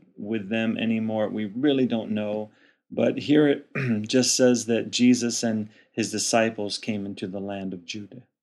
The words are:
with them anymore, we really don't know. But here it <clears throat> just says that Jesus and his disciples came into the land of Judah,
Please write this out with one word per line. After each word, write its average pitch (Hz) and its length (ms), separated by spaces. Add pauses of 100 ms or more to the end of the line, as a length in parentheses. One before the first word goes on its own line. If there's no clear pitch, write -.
(160)
with 104 320
them 113 300
anymore, 110 500
we 107 160
really 131 400
don't 110 280
know. 107 360 (420)
But 127 280
here 147 280
it 143 200 (200)
<clears throat> 110 220
just 127 260
says 123 300
that 110 260
Jesus 123 520
and 110 260 (240)
his 104 180
disciples 110 680
came 104 260
into 98 220
the 95 140
land 98 340
of 87 100
Judah, 107 380 (200)